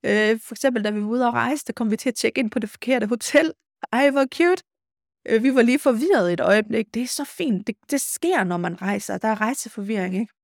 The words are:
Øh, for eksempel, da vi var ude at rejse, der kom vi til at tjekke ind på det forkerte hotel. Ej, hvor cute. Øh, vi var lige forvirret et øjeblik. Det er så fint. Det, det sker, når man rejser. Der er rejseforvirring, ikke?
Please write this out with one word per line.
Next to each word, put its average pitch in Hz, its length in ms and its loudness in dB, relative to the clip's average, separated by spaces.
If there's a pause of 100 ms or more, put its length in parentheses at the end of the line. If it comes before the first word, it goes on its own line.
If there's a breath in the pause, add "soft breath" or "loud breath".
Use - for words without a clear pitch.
Øh, 214 340 2
for - 140 -14
eksempel, 240 300 0
da 214 60 0
vi 208 120 -2
var 208 60 -4
ude 240 180 0
at 233 60 0
rejse, 240 340 -2
der 226 60 -8
kom 220 180 -2
vi 220 60 0
til - 120 -2
at 233 60 -2
tjekke - 240 -2
ind 233 120 0
på - 80 -4
det 214 120 -6
forkerte 240 360 -2
hotel. 285 460 0 (400)
Ej, 277 180 4
hvor 269 240 2
cute. 349 280 2 (680)
Øh, 220 140 2
vi 262 120 2
var 254 80 6
lige 247 160 4
forvirret 247 540 2
et 170 80 -2
øjeblik. 214 540 2
Det 226 80 -4
er 254 40 -4
så - 180 -6
fint. 226 420 -4
Det, 214 100 -6 (140)
det 277 100 0
sker, 330 440 0
når 175 120 -2
man 175 260 -4
rejser. 202 360 -4
Der 220 100 -2
er 214 120 0
rejseforvirring, 208 720 -4
ikke? 208 180 -4 (120)